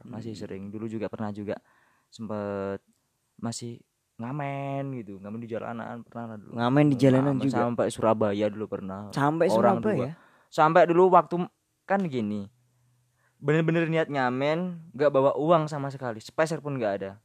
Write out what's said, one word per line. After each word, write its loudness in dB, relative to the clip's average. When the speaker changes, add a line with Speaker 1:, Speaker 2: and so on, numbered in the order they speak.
Speaker 1:
masih -12
Speaker 2:
Hmm. -12
Speaker 1:
sering. -12
Dulu -10
juga -6
pernah -6
juga -8
sempet -6
masih -10
ngamen -6
gitu, -12
ngamen -12
di -12
jalanan -8
pernah -12
lah -12
dulu. -18
Speaker 2:
Ngamen 4
di 4
jalanan 4
Speaker 1:
Ngamen -2
Speaker 2:
juga? 0
Speaker 1:
sampai 0
Surabaya 2
dulu -4
pernah. -8
Speaker 2:
Sampai 2
Speaker 1:
Orang 4
Speaker 2:
Surabaya? -
Speaker 1:
dulu, 0
sampai 6
dulu 6
waktu, 6
kan 0
gini, -4
bener-bener 2
niat 0
ngamen, 0
nggak 2
bawa 4
uang 2
sama -6
sekali, -8
sepeser -2
pun -6
nggak 0
ada. -8